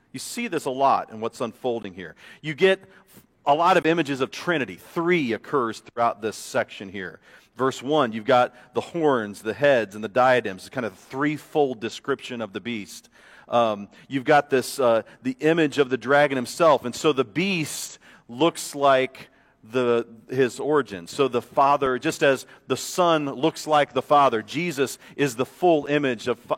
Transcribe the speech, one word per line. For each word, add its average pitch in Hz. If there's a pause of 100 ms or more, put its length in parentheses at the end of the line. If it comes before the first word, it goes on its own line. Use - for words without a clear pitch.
(120)
You 131
see 240
this 170
a 143
lot 127
in 110
what's 113
unfolding 113
here. 87 (240)
You 151
get 190 (680)
a 143
lot 175
of 156
images 147
of 127
Trinity. 127
Three 170
occurs 113
throughout 117
this 107
section -
here. 92 (360)
Verse 127
one, 131
you've 110
got 123 (200)
the 117
horns, 127
the 107
heads, 113
and 107
the 110
diadems, 110
kind 123
of 101
a -
threefold 143
description 120
of 101
the 104
beast. 104 (400)
Um, 107 (200)
you've 131
got 147
this, 131
uh, 113 (200)
the 127
image 151
of 135
the 127
dragon 139
himself. 131
And 120
so 156
the 131
beast 160 (300)
looks 147
like 135 (320)
the, 120 (220)
his 127
origin. 123
So 135
the 120
Father, 139
just 131
as 135 (200)
the 127
Son 165
looks 139
like 147
the 127
Father, 135
Jesus 135 (180)
is 135
the 123
full 160
image 139
of, 120